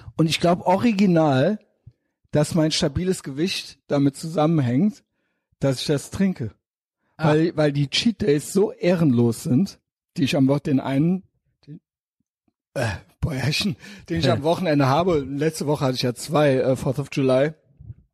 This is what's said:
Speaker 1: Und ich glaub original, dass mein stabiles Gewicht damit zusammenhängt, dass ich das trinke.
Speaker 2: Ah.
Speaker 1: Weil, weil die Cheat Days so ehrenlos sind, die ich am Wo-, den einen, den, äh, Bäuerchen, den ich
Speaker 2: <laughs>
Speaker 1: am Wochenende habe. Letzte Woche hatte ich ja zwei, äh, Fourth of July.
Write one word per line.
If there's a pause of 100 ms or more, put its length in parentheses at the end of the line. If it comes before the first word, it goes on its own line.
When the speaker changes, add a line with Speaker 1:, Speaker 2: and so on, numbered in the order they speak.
(160)
Speaker 1:
Und
ich
glaub
original, (720)
dass
mein
stabiles
Gewicht
damit
zusammenhängt, (560)
dass
ich
das
trinke. (640)
Speaker 2:
Ah.
Speaker 1:
Weil,
weil
die
Cheat
Days
so
ehrenlos
sind, (380)
die
ich
am
Wo-,
den
einen, (440)
den, (960)
äh, (360)
Bäuerchen, (340)
den
ich
Speaker 2:
<laughs>
Speaker 1:
am
Wochenende
habe.
Letzte
Woche
hatte
ich
ja
zwei,
äh,
Fourth
of
July. (600)